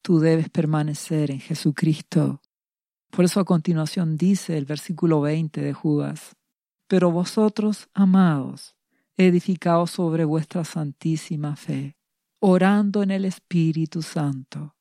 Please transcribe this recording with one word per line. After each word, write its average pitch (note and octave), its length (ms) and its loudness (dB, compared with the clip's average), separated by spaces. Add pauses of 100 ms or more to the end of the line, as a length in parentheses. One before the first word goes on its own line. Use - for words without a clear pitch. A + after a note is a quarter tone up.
Tú E3+ 180 2
debes D#3+ 300 2
permanecer D3+ 800 -2
en C#3 80 -8
Jesucristo. D3+ 1000 -2 (720)
Por F3+ 140 2
eso F#3+ 140 0
a F3+ 60 2
continuación D#3+ 720 -2
dice F3 400 0
el C#3 80 -4
versículo D3+ 560 0
veinte D3+ 400 -2
de C#3+ 120 -4
Judas: D3 640 -4 (520)
Pero F3+ 240 2
vosotros, G#3 840 -2
amados, E3+ 840 2 (420)
edificaos F3 760 2
sobre E3 340 0
vuestra D#3+ 380 -2
santísima D3+ 920 -6
fe, C#3 400 -8 (440)
orando G3+ 640 4
en F#3+ 80 0
el G3 140 -2
Espíritu D#3+ 760 -2
Santo. D3 800 -6